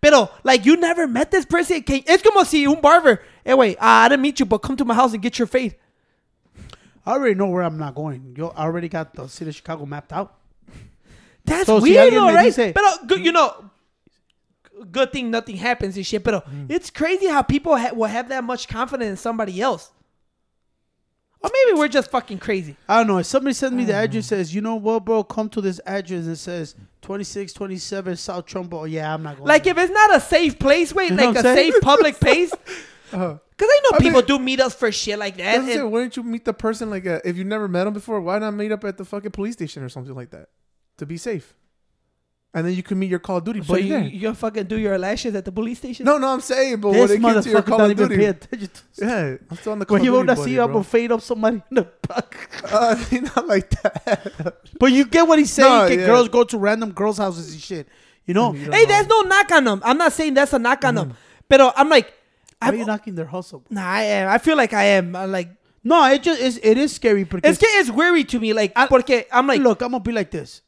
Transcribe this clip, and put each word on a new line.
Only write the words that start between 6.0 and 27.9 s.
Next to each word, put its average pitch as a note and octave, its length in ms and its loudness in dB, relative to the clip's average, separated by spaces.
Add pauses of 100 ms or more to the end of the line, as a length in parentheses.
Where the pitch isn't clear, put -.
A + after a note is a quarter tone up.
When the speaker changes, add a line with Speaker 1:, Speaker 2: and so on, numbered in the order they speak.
Speaker 2:
I G3+ 80 -4
already B3+ 220 0
know F#3+ 140 -2
where F3+ 160 -2
I'm D#3 140 -6
not D3 180 -10
going. C3+ 420 -12
Yo, D#3+ 100 -8
I D#3+ 160 -10
already E3+ 240 -6
got D#3+ 260 -10
the C3+ 120 -16
city D#3 220 -14
of D3 80 -12
Chicago D#3 300 -14
mapped D3 260 -16
out. F#3+ 260 -10 (1040)
Speaker 1:
That's E4+ 220 0
Speaker 2:
So, A3 140 4
si B3+ 120 6
Speaker 1:
weird, B4+ 200 10
Speaker 2:
alguien - 80 0
Speaker 1:
though, F#4+ 80 6
Speaker 2:
me D#4+ 60 4
Speaker 1:
right? E4+ 200 6
Speaker 2:
dice A3 200 -2
Speaker 1:
Pero, F4 320 2
good, F#4 180 -2
you E4+ 80 0
know, D4 320 0 (1300)
good B3+ 200 -2
thing B3+ 180 -6
nothing A3+ 260 -6
happens G#3 400 -6
and G3 100 -10
shit. G#3 160 -4
Pero G#3 200 -2
Speaker 3:
Mm. C#3 280 -14
Speaker 1:
it's F4 200 -6
crazy F#4 380 -2
how D4 140 0
people C#4+ 340 0
ha-, A#3+ 180 -2
will A3 120 -2
have A#3 220 -6
that C4 160 -8
much B3 240 -10
confidence B3 420 -6
in F#3+ 60 -8
somebody G#3+ 440 -8
else. A3 300 -4 (1500)
Or G4 120 -4
maybe B4 260 4
we're D4 100 0
just B3+ 220 -2
fucking A#3 280 -6
crazy. F3+ 380 -8 (120)
Speaker 2:
I G3+ 100 4
don't A#3 80 4
know. G3 120 0
If F3 80 -4
somebody C4+ 280 -2
sends C4 220 -4
me B3 80 -2
the G#3+ 80 -2
Speaker 3:
I G3 60 0
don't A3 80 0
Speaker 2:
address, A3 260 -6
Speaker 3:
know. G#3 60 -2
Speaker 2:
says, E3+ 160 -6
"You G3+ 80 -4
know A3+ 140 -6
what, A3 280 -4
bro? A3 180 0
Come G#3+ 280 -8
to A3+ 100 -6
this F#3 260 -6
address." F#3 400 -8
It E3 100 -8
says E3+ 380 -12 (280)
twenty-six G3 500 -10
twenty-seven F#3+ 640 -10